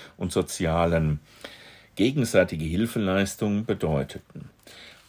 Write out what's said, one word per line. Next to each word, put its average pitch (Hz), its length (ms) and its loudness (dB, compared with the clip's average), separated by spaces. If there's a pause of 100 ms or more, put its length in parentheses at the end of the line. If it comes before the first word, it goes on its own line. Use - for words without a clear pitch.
(180)
und 92 140 -4
sozialen 82 880 2 (760)
gegenseitige 98 720 2
Hilfeleistung 101 1000 0
bedeuteten. - 840 -4 (600)